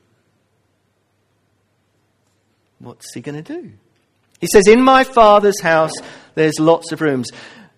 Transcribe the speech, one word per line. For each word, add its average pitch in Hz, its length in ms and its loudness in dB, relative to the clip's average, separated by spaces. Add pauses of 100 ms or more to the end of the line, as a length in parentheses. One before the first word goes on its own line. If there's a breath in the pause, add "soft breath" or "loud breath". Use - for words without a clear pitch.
(2750)
What's - 360 -20
he 131 60 -14
gonna 143 220 -14
do? 277 300 -16 (680)
He 175 80 -8
says, 202 220 2
"In 233 140 4
my 262 200 2
Father's 208 580 2
house, 160 340 -2 (400 loud breath)
there's 156 260 -2
lots 165 320 0
of 151 80 -10
rooms." 135 300 -4 (480 loud breath)